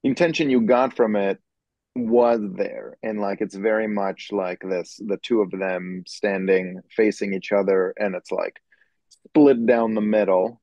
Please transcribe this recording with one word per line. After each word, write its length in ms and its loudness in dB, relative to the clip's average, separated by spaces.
intention 480 0
you 100 4
got 340 2
from 200 0
it 240 -2
was 460 2
there. 480 -8
And, 180 -6
like, 200 -4
it's 140 -6
very 320 0
much 440 -6
like 300 -4
this, 440 -6
the 120 -4
two 240 0
of 100 -2
them 560 -6
standing, 760 -2
facing 380 0
each 180 -8
other, 460 2
and 180 -4
it's, 160 -10
like, 280 -6
split 360 6
down 300 2
the 60 0
middle, 600 2